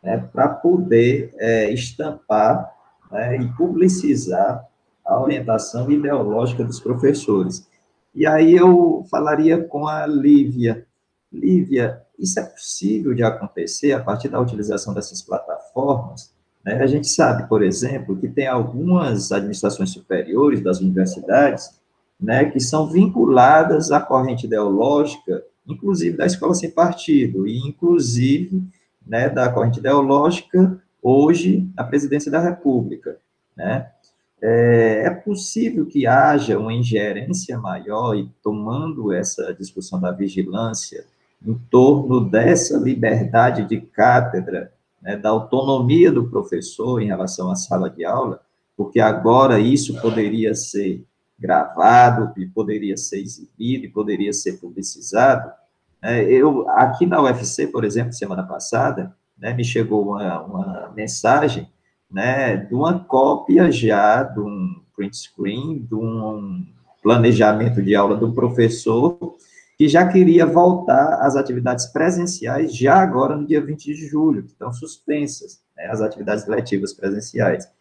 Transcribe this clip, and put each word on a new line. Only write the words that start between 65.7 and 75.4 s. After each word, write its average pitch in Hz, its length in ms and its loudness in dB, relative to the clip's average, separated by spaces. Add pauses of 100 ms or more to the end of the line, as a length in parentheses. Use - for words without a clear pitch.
de 113 160 -8
um 107 720 -6 (380)
planejamento 110 800 4
de 98 140 2
aula 101 200 2
do 113 160 -2
professor, 120 1040 0 (420)
que 151 120 4
já 175 180 6
queria 170 380 6
voltar 170 720 4
às 135 200 0
atividades 123 520 -4
presenciais 160 840 -4
já 123 220 2
agora 147 400 2
no 147 100 -6
dia 151 140 0
vinte 147 340 -8
de 156 140 -12
julho, 147 360 0
que - 80 -20
estão 113 200 -12
suspensas, 147 880 -8 (160)